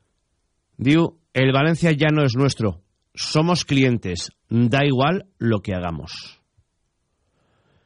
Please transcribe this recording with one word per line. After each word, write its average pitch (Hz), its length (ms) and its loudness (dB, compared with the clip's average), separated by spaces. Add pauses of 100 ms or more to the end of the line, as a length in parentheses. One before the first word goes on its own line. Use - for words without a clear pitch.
(800)
Diu, 156 400 0 (140)
"El 131 180 2
Valencia 160 400 2
ya 151 160 2
no 151 160 2
es 117 120 0
nuestro. 117 460 -2 (320)
Somos 165 520 -2
clientes. 123 640 0 (180)
Da 120 380 2
igual 143 400 0 (120)
lo 113 220 0
que 95 140 -6
hagamos." 85 640 -10 (1500)